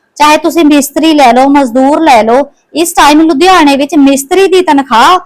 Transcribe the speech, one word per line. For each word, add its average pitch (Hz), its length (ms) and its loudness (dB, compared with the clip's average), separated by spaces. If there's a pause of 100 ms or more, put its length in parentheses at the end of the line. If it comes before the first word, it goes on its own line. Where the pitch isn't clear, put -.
(160)
ਚਾਹੇ 302 220 0
ਤੁਸੀਂ 320 260 -2
ਮਿਸਤਰੀ 294 500 0
ਲੈ 262 180 2
ਲਓ, 262 180 0
ਮਜ਼ਦੂਰ 277 520 0
ਲੈ 247 200 2
ਲਓ, 254 280 -2 (240)
ਇਸ 330 200 -4
ਟਾਈਮ 302 280 2
ਲੁਧਿਆਣੇ 320 540 2
ਵਿੱਚ 285 220 -6
ਮਿਸਤਰੀ 277 500 0
ਦੀ 359 140 0
ਤਨਖਾਹ, 285 640 0